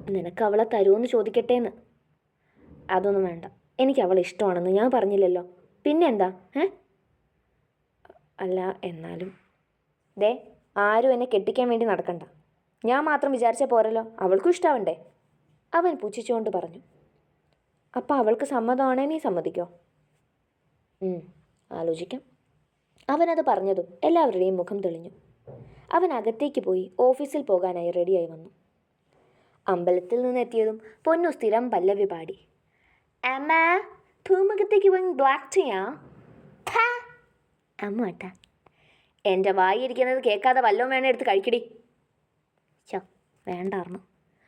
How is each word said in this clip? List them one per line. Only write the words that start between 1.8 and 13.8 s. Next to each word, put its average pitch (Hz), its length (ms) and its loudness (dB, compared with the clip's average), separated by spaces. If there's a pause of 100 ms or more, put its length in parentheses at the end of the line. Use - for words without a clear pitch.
"അതൊന്നും 190 340 0
വേണ്ട. 170 220 -8 (340)
എനിക്ക് 262 220 2
അവളെ 185 200 4
ഇഷ്ടമാണെന്ന് 180 500 -2
ഞാൻ 214 200 2
പറഞ്ഞില്ലല്ലോ. 190 520 2 (420)
പിന്നെന്താ? 277 440 2 (260)
ഏ?" 311 100 0 (1700)
"അല്ല, 185 200 -4 (240)
എന്നാലും." 175 480 -12 (840)
"ദേ, 208 140 2 (440)
ആരും 220 380 4
എന്നെ 240 120 0
കെട്ടിക്കാൻ 233 440 0
വേണ്ടി 233 160 2
നടക്കണ്ട. 175 380 -4 (600)
ഞാൻ 254 200 2
മാത്രം 285 280 0
വിചാരിച്ചാ 240 340 2
പോരല്ലോ, 226 380 2 (160)